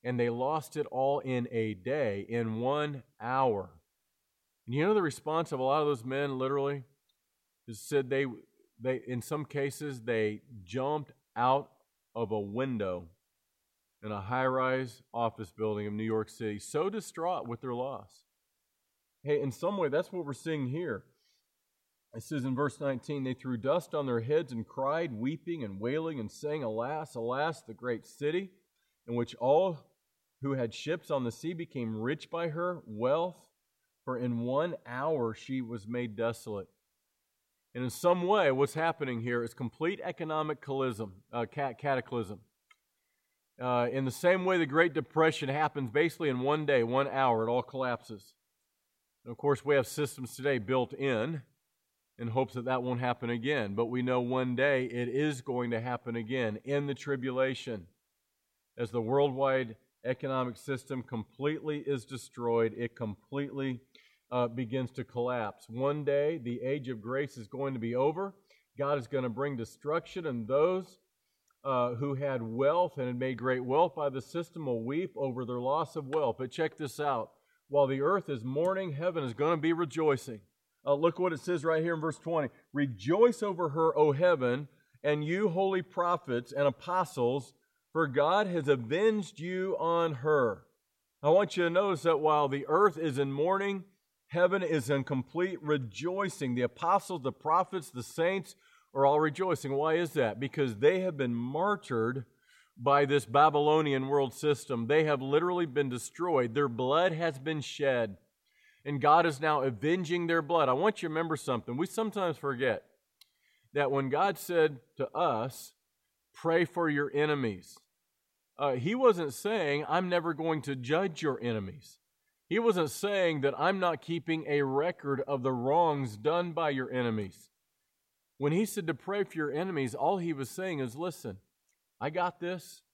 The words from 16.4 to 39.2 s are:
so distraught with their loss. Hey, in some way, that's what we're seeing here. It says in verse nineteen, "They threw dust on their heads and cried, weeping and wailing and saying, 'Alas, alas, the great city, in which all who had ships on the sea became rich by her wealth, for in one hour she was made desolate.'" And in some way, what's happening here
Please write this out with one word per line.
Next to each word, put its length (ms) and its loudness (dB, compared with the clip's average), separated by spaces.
so 320 -2
distraught 580 -4
with 140 -8
their 140 -6
loss. 480 -8
Hey, 180 0
in 100 -4
some 260 -4
way, 120 0
that's 220 -2
what 140 -6
we're 80 -8
seeing 360 -4
here. 340 -6
It 80 -12
says 220 -6
in 100 -2
verse 240 -2
nineteen, 460 -4
"They 80 -2
threw 240 -6
dust 360 0
on 120 -2
their 160 0
heads 320 0
and 120 -6
cried, 460 -4
weeping 540 -4
and 160 -8
wailing 360 -4
and 140 -6
saying, 320 -6
'Alas, 520 -4
alas, 460 -2
the 120 -16
great 340 -6
city, 440 -4
in 100 -6
which 200 -2
all 420 4
who 120 -2
had 200 -2
ships 380 -6
on 140 0
the 60 -2
sea 200 -8
became 480 -6
rich 300 -4
by 200 -4
her 360 -4
wealth, 640 -2
for 120 -4
in 240 -2
one 340 0
hour 480 -2
she 280 -6
was 260 -10
made 280 -4
desolate.'" 540 -6
And 100 -6
in 60 -2
some 380 2
way, 220 6
what's 260 2
happening 440 -2
here 240 -2